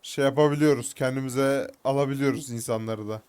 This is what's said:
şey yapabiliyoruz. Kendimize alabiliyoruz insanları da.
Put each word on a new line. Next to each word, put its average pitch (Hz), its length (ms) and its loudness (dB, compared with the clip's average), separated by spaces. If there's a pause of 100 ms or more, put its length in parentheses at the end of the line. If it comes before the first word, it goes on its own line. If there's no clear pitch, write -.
şey - 240 -2
yapabiliyoruz. 147 680 4
Kendimize 135 760 -2 (120)
alabiliyoruz 139 640 0
insanları 110 600 -6
da. 107 180 -6